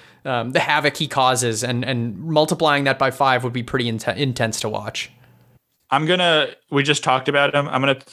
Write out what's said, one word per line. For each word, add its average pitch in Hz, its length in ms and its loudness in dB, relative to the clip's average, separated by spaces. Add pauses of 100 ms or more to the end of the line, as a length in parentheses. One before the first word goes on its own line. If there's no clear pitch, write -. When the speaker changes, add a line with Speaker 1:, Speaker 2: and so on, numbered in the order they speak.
(220)
Speaker 1:
um, 123 280 -4
the 156 100 0
havoc 147 380 0
he 151 100 -4
causes, 123 560 0
and, 123 180 -2
and 120 360 -4
multiplying 156 640 2
that 135 140 0
by 135 120 2
five 127 320 2
would 123 120 -4
be 123 80 -4
pretty 120 280 -2
inten-, 110 280 -4
intense 120 420 -2
to 113 80 -4
watch. 107 420 -8 (800)
Speaker 2:
I'm 143 140 2
gonna, 170 440 2 (220)
we 143 120 2
just 143 200 0
talked 131 260 0
about 143 260 2
him. 143 140 0
I'm 131 120 -2
gonna, 135 160 2 (160)